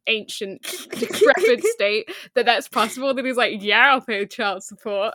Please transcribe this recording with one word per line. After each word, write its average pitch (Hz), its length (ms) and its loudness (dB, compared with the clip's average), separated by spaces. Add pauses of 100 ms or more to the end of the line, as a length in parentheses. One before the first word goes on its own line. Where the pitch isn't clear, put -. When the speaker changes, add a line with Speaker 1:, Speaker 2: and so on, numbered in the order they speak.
Speaker 1:
ancient, 208 560 -6
Speaker 2:
<laughs> - 280 -12
Speaker 1:
decrepit 254 760 4
state 208 440 0 (260)
that 240 120 2
that's 240 220 2
possible, 254 460 -2
that 254 100 -4
he's 254 120 -4
like, 220 260 0
"Yeah, 220 300 4
I'll 262 80 2
pay 202 260 -6
child 202 380 -6
support. 202 500 -6